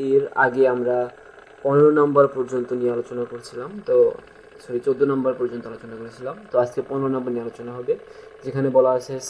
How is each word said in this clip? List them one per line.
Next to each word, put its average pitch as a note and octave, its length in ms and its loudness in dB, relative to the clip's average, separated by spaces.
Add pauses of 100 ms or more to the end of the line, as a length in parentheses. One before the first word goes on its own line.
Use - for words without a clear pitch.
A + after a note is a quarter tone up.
এর C#3 140 4 (220)
আগে B2+ 180 2 (100)
আমরা B2 240 0 (680)
পনেরো D3 260 6 (100)
নম্বর C#3+ 260 6 (100)
পর্যন্ত B2 340 -4 (100)
নিয়ে A#2+ 160 0
আলোচনা A#2+ 360 -6
করছিলাম, A#2+ 380 -14 (180)
তো B2 80 4 (680)
সরি, A#2+ 220 -6
চোদ্দ C3+ 160 0 (100)
নম্বর C3 280 0
পর্যন্ত A#2+ 320 -4
আলোচনা A2+ 300 -16
করেছিলাম। B2+ 340 -12 (160)
তো - 120 -2
আজকে - 160 -4 (100)
পনেরো C3+ 260 -2
নম্বর B2+ 180 -4
নিয়ে A#2 120 -6
আলোচনা A#2 320 -12
হবে, B2 160 -2 (500)
যেখানে C3+ 240 -4 (100)
বলা C3 200 6
আছে C3 160 -10 (160)